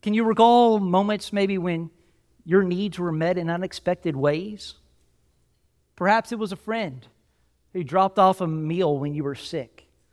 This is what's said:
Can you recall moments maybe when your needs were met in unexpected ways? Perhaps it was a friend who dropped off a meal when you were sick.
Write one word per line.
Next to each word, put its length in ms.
Can 120
you 100
recall 560
moments 520
maybe 260
when 320
your 200
needs 340
were 140
met 260
in 120
unexpected 640
ways? 580
Perhaps 380
it 80
was 100
a 60
friend 500
who 100
dropped 380
off 200
a 60
meal 500
when 180
you 100
were 100
sick. 520